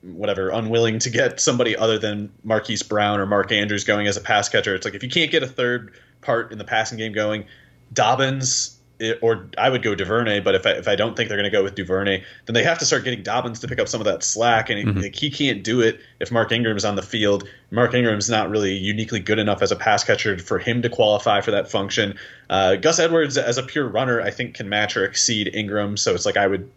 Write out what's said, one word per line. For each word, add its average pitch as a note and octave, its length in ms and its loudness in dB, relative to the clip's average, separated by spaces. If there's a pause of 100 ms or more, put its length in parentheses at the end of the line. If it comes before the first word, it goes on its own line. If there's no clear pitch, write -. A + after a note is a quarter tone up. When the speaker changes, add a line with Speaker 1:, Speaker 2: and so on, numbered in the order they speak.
Speaker 1:
whatever, F#2 460 -2
unwilling A2 500 0
to B2+ 100 -2
get B2 300 0
somebody A#2+ 360 2
other A2+ 220 2
than G#2 340 -4 (120)
Marquise G#2+ 400 -2
Brown G#2 360 0
or G2 60 0
Mark G2+ 260 2
Andrews G#2 320 0
going G#2 220 2
as G2+ 100 0
a G2 60 -6
pass G#2 260 2
catcher. G2+ 280 0
It's F#2 100 -6
like, G#2 80 -6
if G2+ 100 -10
you B2 60 -8
can't D#3 220 0
get D#3+ 100 2
a C3+ 60 -6
third B2 460 -4 (280)
part A#2 300 -2
in A2 80 -12
the G2+ 40 -10
passing A2 360 -2
game A2 140 -6
going, G#2+ 320 -2 (460)
Dobbins, C3 840 0 (240)
it, A2+ 220 -2
or A2+ 260 0 (120)
I B2 100 4
would B2+ 140 0
go A2 100 2
Duvernay, G#2 460 0
but F#2+ 160 2
if F#2 100 2
I, G#2 60 4
if - 160 -2
I G2+ 80 4
don't G#2+ 200 0
think A2 140 -2
they're G#2 80 -2
gonna G2+ 140 0
go G2+ 120 2
with G2 120 -4
Duvernay, F#2+ 480 -2 (240)
then A2+ 80 -6
they A2+ 80 4
have E3 160 2
to D3 60 -4
start B2+ 180 2
getting A#2+ 180 -4
Dobbins A#2 380 -4
to A2+ 80 -10
pick G#2 100 -6
up G#2+ 100 0
some A#2 140 -4
of G2+ 40 -4
that G2 180 0
slack, A2+ 480 2
and G2+ 80 -2
it, A2 80 -2
Speaker 2:
Mm-hmm. G2+ 140 0
Speaker 1:
like, G2 140 -6
he D3+ 140 -4
can't C3 340 -2
do A#2 180 2
it A2+ 180 2 (200)
if - 120 -6
Mark A2+ 200 2
Ingram's A2+ 320 0
on G#2 120 0
the F#2+ 80 -4
field. G2+ 440 0 (220)
Mark B2 240 2
Ingram's A2 340 2
not G#2+ 220 2
really G2+ 240 0
uniquely G#2 460 -2
good G#2 180 0
enough G#2 240 0
as G2+ 100 2
a G#2 40 2
pass G#2 280 2
catcher G#2 360 0
for - 180 -4
him A#2+ 240 0
to A#2+ 80 0
qualify G#2+ 520 4
for A2 100 -2
that G2+ 180 0
function. G2+ 480 -2 (320)
Uh, F#2+ 260 4
Gus G2+ 220 2
Edwards, D#3+ 400 2
as A#2+ 220 0
a B2+ 40 -6
pure C3+ 240 -4
runner, A#2+ 320 0
I G2+ 120 -2
think B2 240 -8
can G#2 140 -8
match G#2 280 0
or G2 80 2
exceed G#2+ 480 -2
Ingram, G#2 440 -2
so G2 180 2
it's - 100 -4
like G#2 120 2
I G2+ 100 4
would F#2+ 300 -2